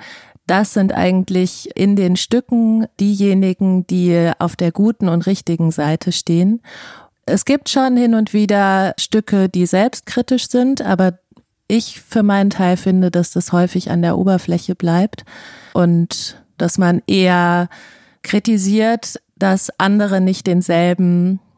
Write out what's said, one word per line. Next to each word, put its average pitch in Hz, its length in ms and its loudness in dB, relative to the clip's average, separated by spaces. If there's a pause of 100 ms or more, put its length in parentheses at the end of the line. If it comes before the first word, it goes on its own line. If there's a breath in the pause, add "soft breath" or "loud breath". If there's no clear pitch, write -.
(460 loud breath)
das 196 280 0
sind 196 180 2
eigentlich 185 800 -2
in 202 220 0
den 185 200 2
Stücken 226 720 0 (140)
diejenigen, 196 840 0
die 175 520 2
auf 170 160 -4
der 170 160 -2
guten 208 380 0
und 170 180 0
richtigen 170 440 -2
Seite 156 420 -2
stehen. 180 480 0 (640 loud breath)
Es 196 220 -2
gibt 277 240 -2
schon 262 260 2
hin 240 180 2
und 220 200 0
wieder 196 640 2
Stücke, 202 500 0
die 180 160 0
selbstkritisch 233 840 -2
sind, 262 340 0
aber 185 360 0 (500)
ich 220 320 -2
für - 220 -2
meinen 196 280 2
Teil 185 260 0
finde, 185 340 0
dass 175 200 -2
das - 220 -4
häufig 180 380 0
an 175 120 0
der 170 160 0
Oberfläche 185 560 -2
bleibt 175 500 -2 (480 loud breath)
und 170 720 0 (140)
dass 170 200 -2
man 175 300 2
eher 175 600 2 (540 loud breath)
kritisiert, 220 960 -2 (160)
dass 190 420 0
andere 196 420 2
nicht 185 260 0
denselben 175 920 0 (180)